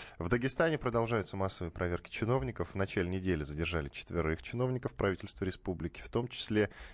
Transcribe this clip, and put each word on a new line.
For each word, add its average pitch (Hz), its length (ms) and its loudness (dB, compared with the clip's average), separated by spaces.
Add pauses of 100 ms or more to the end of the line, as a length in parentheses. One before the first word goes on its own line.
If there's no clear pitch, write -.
(180)
В 85 120 0
Дагестане 135 500 2
продолжаются 117 580 2
массовые 92 320 0
проверки 87 400 -2
чиновников. 120 600 0
В - 40 -6
начале 95 320 2
недели 92 360 2
задержали 76 460 -2
четверых 80 520 -2
чиновников 127 540 -2
правительства 98 500 0
республики, 85 560 -4
в - 80 -14
том 120 180 0
числе 107 440 2 (220)